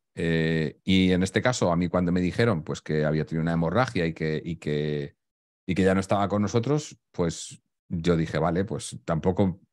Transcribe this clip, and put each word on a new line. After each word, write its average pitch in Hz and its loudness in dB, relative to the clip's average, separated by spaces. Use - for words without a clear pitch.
Eh, 82 0
y 92 4
en 90 4
este 95 0
caso, 120 0
a 82 2
mí 87 0
cuando 90 0
me 90 0
dijeron, 90 0
pues, 73 -8
que 78 -2
había 76 0
tenido 80 -4
una 82 0
hemorragia 87 0
y 82 -2
que, 78 -4
y 82 -8
que, 73 -4
y 90 -4
que 92 2
ya 95 4
no 95 2
estaba 98 0
con 104 0
nosotros, 120 -2
pues - -4
yo 85 0
dije, 80 0
Vale, 85 0
pues - -8
tampoco 90 0